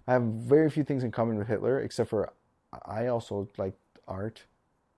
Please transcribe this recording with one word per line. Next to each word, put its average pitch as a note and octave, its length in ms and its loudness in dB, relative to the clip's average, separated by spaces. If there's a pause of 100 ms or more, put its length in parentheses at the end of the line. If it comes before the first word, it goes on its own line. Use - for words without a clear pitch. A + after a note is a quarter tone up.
I B2 60 4
have B2+ 80 6
very A#2+ 480 4
few D3+ 140 0
things C3+ 200 -2
in A2+ 80 -4
common A2+ 260 0
with G#2 100 -2
Hitler, A#2 320 0
except A#2 300 -2
for G#2 220 -2 (540)
I A2+ 220 -4
also A2 500 -4
like F#2+ 160 -4 (340)
art. G2 360 -8 (540)